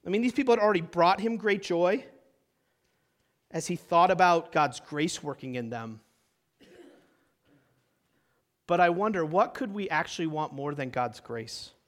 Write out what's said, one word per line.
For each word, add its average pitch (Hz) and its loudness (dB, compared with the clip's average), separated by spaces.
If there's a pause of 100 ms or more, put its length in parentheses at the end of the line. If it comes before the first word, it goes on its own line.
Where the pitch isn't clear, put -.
I - -8
mean, 208 0
these 247 0
people 262 2
had 220 2
already 208 4
brought 170 4
him 226 -2
great 202 0
joy 180 0 (1500)
as - -8
he 175 -4
thought 175 2
about 175 4
God's 143 0
grace 156 -6
working 131 -10
in 120 -8
them. 113 -10 (2750)
But 175 2
I 175 6
wonder, 185 0
what 190 0
could 214 -6
we 202 -6
actually 160 -2
want 156 -6
more 143 -6
than 135 -6
God's 123 -4
grace? - -12 (180)